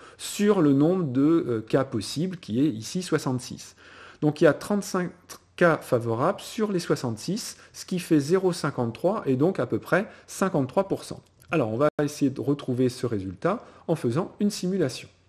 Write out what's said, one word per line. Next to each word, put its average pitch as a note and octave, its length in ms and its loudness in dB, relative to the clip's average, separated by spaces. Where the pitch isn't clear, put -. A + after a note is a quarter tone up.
sur G3+ 440 2
le D3 120 6
nombre E3 320 4
de, C#3+ 420 2
euh, A2+ 140 -2
cas C3+ 240 0
possibles, C#3+ 520 -4
qui A2 220 -4
est D3+ 100 2
ici A2 320 -6
soixante-six. - 760 -4
Donc D3 180 0
il E3+ 40 6
y D#3+ 40 8
a C#3+ 60 8
trente-cinq F#3 580 -4
cas E3 220 4
favorables A#2+ 640 0
sur G#3 300 -4
les F3+ 80 0
soixante-six, D#3 800 -4
ce - 120 -14
qui F#3 120 -4
fait E3 220 4
zéro F3+ 340 2
cinquante-trois D3+ 720 -2
et C3 100 2
donc D#3 240 2
à B2+ 60 0
peu A2+ 140 -2
près F#3+ 280 0
cinquante-trois F3+ 600 0
pour C#3 160 -4
cent. - 200 -14
Alors, A#2 200 0
on - 20 -2
va D3 140 2
essayer C#3+ 300 0
de C3 80 -8
retrouver B2+ 480 0
ce - 180 -2
résultat G#2+ 600 -4
en E3+ 60 2
faisant C#3 440 -2
une G#3 100 2
simulation. F3+ 600 -2